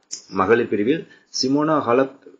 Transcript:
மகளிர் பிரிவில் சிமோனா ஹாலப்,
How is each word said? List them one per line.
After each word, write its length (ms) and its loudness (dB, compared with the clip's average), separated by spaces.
மகளிர் 380 2
பிரிவில் 400 -2
சிமோனா 400 0
ஹாலப், 340 0